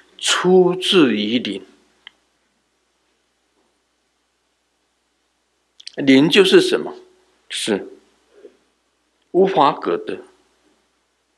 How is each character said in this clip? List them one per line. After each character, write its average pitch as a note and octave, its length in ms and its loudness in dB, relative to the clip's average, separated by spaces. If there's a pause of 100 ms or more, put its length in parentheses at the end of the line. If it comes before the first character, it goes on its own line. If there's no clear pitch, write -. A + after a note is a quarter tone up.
(180)
出 F3+ 580 2
自 D#3 380 2
于 G#2+ 260 -4
零。 G2 260 -10 (4000)
零 C#3+ 340 2
就 G3 140 4
是 F3+ 160 4
什 - 180 -2
么？ - 160 -10 (540)
是 - 400 -8 (1400)
无 F3+ 140 2
法 D#3 260 0
可 F2+ 240 -6
得， - 260 -12 (1160)